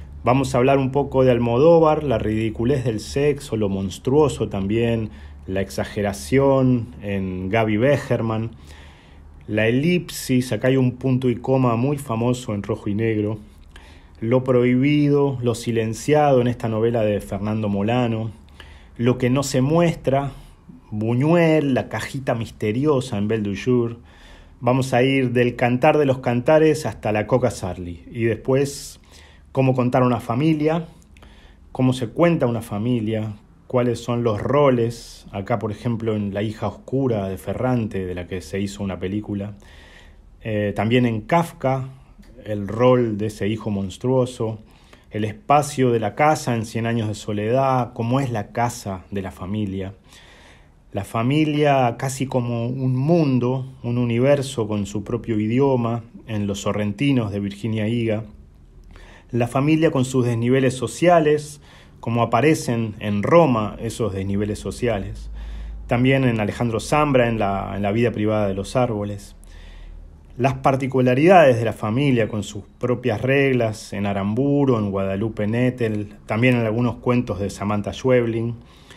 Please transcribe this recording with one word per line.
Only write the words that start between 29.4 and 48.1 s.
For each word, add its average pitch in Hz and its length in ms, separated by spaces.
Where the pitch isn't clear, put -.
cómo 131 220
contar 127 280
una 120 180
familia, 156 680
cómo 127 220
se 127 140
cuenta 165 360
una 117 160
familia, 110 720
cuáles 120 360
son 120 220
los 107 160
roles, 127 880
acá 101 280
por 107 120
ejemplo 110 460
en 101 160
La 101 100
hija 110 240
oscura 110 600
de 95 80
Ferrante, 101 720
de 90 80
la 87 120
que 92 140
se - 180
hizo 98 240
una 95 160
película, 101 600
eh, 104 340
también 113 300
en 113 160
Kafka, 135 680
el 104 200
rol 117 520
de 107 80
ese 104 200
hijo 107 220
monstruoso, 110 920
el 107 160
espacio 131 640
de 117 100
la 104 140
casa 147 420
en 110 80
Cien 113 220
años 117 220
de 107 60
soledad, 120 800
cómo 120 280